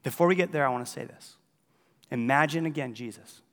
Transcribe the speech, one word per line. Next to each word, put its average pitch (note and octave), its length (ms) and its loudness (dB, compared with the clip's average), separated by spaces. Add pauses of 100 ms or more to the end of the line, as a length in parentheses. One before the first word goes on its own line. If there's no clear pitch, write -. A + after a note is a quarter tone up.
Before E3+ 220 2
we F#3 100 4
get F3+ 160 0
there, D3+ 120 2
I C3 60 2
wanna B2 160 -4
say - 180 -10
this. - 320 -18 (720)
Imagine C#3+ 540 2
again C#3+ 300 -4
Jesus - 480 -14 (100)